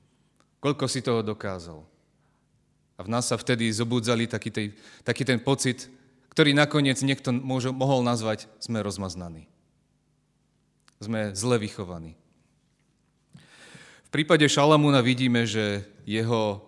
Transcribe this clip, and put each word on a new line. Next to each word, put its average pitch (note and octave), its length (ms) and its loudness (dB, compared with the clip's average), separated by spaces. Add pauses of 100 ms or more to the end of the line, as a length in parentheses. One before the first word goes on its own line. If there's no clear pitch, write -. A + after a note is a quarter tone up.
(640)
koľko C#3+ 240 0
si B2 140 -4
toho A#2 180 0
dokázal.“ F#2 640 -8 (1120)
A - 80 -14
v G#2 80 -6
nás A#2+ 160 -2
sa A#2 80 0
vtedy A#2 320 0
zobudzali A#2 640 0
taký A2 180 -6
tej, G#2+ 180 -6 (380)
taký A#2+ 240 -2
ten A#2+ 140 0
pocit, C3+ 500 -2 (400)
ktorý D3 240 4
nakoniec D3 480 2
niekto C3 320 -2
môže, C3 320 -4
mohol C3 320 2
nazvať: A2 560 -2
„Sme A2+ 240 -6
rozmaznaní. F2+ 640 -8 (1600)
Sme G#2+ 320 -4
zle A#2 240 0
vychovaní.“ F2 560 -10 (1900)
V - 20 -20
prípade D3+ 380 4
Šalamúna D3 560 6
vidíme, B2 400 2
že G#2 400 -2 (240)
jeho A2 600 -2